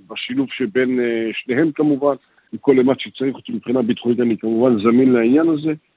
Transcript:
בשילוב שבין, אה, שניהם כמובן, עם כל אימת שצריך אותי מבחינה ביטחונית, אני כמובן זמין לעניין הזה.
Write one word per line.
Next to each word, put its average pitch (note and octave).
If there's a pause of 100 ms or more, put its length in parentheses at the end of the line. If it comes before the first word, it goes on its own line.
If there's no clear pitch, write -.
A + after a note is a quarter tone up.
(100)
בשילוב B2
שבין, B2+
אה, A2+
שניהם B2+
כמובן, C#3+ (380)
עם A2+
כל C3+
אימת C3
שצריך C3+
אותי -
מבחינה A#2+
ביטחונית, A#2+
אני A#2
כמובן A2+ (120)
זמין B2+
לעניין B2
הזה. D#3 (240)